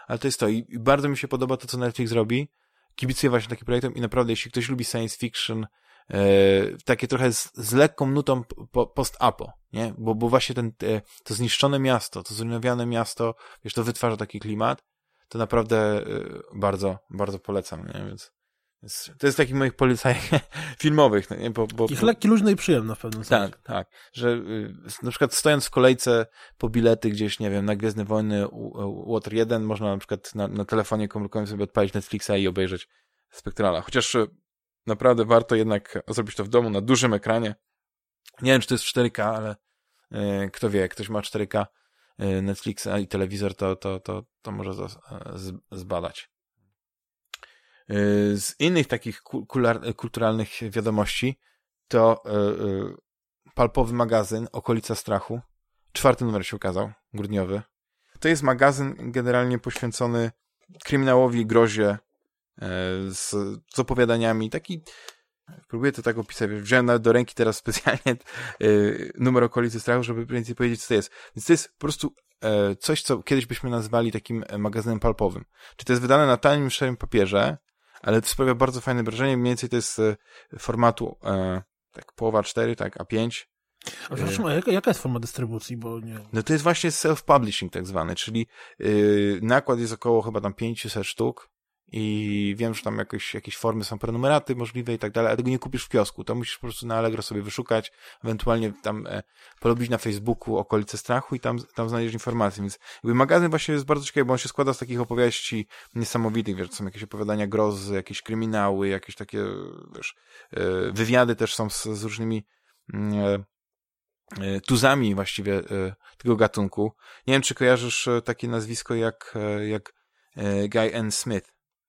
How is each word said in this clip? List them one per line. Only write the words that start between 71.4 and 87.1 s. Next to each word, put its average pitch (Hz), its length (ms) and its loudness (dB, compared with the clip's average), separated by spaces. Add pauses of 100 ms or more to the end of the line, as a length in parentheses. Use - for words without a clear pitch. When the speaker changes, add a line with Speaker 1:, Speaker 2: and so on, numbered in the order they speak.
Speaker 1:
to 170 60 8
jest - 160 2
po - 100 -20
prostu, - 360 -4 (260)
e, 104 360 2
coś, - 260 -2
co 131 200 0
kiedyś 131 240 2
byśmy 123 240 -6
nazwali 117 420 0
takim, 110 360 -6
e, 104 100 -6
magazynem 107 420 0
palpowym. 101 440 0 (320)
Czy - 80 -16
to 127 80 4
jest 123 100 4
wydane 139 240 6
na 123 100 6
tanim, 143 340 4
szarym 127 260 -2
papierze, 139 600 2 (460)
ale 110 200 4
to - 60 -4
sprawia 131 260 2
bardzo 127 260 0
fajne 123 220 0
wrażenie. 123 340 0
Mniej 123 140 2
więcej 120 180 -2
to 123 80 0
jest, - 220 -4
e, 107 180 2 (420)
formatu, 117 640 0
e, 92 380 -2 (300)
tak - 200 -20
połowa 110 300 2
cztery, 117 340 -2
tak, 98 240 -8
A 87 40 -8
pięć. 113 460 -4 (600)
Speaker 2:
A 139 40 -8
przepraszam, 151 320 -2
a 147 80 0
jaka, 180 180 2
jaka 196 180 2
jest - 100 2
forma 123 200 -2
dystrybucji, 117 560 -8
bo 117 240 -8
nie 110 200 -12 (120)
Speaker 1:
No 110 100 0
to 151 100 0
jest 151 100 2
właśnie 170 280 2
self-publishing 143 800 2